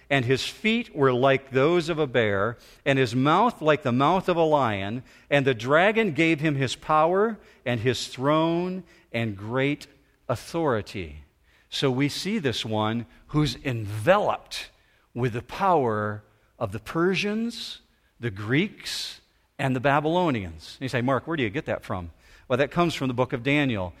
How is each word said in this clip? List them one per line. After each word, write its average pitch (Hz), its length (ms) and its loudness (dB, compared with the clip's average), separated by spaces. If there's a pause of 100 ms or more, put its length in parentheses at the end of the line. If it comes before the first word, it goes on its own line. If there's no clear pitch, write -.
(100)
and 139 140 2
his 123 220 2
feet 226 480 -2
were 135 180 4
like 135 380 2
those 151 380 2
of 165 100 -2
a 151 80 0
bear, 113 520 0 (260)
and 135 140 2
his 123 180 2
mouth 165 460 2
like 151 200 4
the 123 100 0
mouth 147 360 2
of 175 80 2
a 165 80 4
lion. 120 580 0 (280)
And 143 160 4
the 131 80 4
dragon 175 580 2
gave 165 280 2
him 151 160 0
his 135 200 -2
power 180 600 2 (260)
and 120 160 -2
his 120 260 -2
throne 165 800 0 (280)
and 113 240 -4
great 131 500 -4 (420)
authority." 107 960 -4 (460)
So 139 200 0
we 135 180 0
see 202 300 -4
this 135 260 -2
one 110 420 -2 (220)
who's 151 360 0
enveloped 117 1040 -2 (440)
with 120 180 -2
the 117 100 -6
power 110 800 0 (360)
of 104 140 -4
the 110 60 -8
Persians, 202 1040 -4 (400)
the 117 100 -4
Greeks, 120 880 -4 (380)
and 135 160 -2
the 127 60 -2
Babylonians. 139 960 0
And 139 60 -10
you 131 40 -6
say, 123 140 -2
"Mark, 127 240 0
where 165 100 -4
do 143 60 -2
you 110 80 0
get 143 160 -8
that 110 180 -6
from?" 90 260 -8 (380)
Well, 123 100 0
that 139 120 0
comes 170 240 0
from 135 140 -2
the 127 60 -2
book 123 180 0
of 127 100 -6
Daniel, 127 580 0